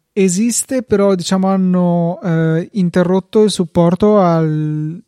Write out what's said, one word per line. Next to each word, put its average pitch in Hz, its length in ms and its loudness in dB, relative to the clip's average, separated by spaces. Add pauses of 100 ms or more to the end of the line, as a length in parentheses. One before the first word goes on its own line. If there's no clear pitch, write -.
(120)
Esiste, 214 720 -2
però, 202 320 0
diciamo, 185 320 -2
hanno, 180 760 0
eh, 165 520 -2
interrotto 185 720 0
il 208 60 2
supporto 180 680 2
al 156 880 -2